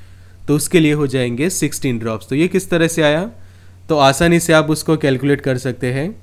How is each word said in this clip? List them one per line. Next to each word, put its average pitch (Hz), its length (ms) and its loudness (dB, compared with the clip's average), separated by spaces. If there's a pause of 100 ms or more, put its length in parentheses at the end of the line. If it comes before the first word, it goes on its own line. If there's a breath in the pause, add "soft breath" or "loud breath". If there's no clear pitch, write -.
(480 soft breath)
तो 147 80 2
उसके 160 240 2
लिए 151 140 4
हो 147 140 0
जाएंगे 127 420 -2
सिक्सटीन 135 500 -4
ड्रॉप्स। 113 300 -8
तो 131 60 -2
ये 165 120 2
किस 185 220 -2
तरह 165 180 2
से 165 140 -2
आया? 160 300 0 (580 soft breath)
तो 156 80 2
आसानी 170 420 4
से 165 140 0
आप 156 160 4
उसको 156 280 0
कैलकुलेट 139 440 0
कर 131 160 -2
सकते 127 360 -6
हैं 151 180 -6 (120)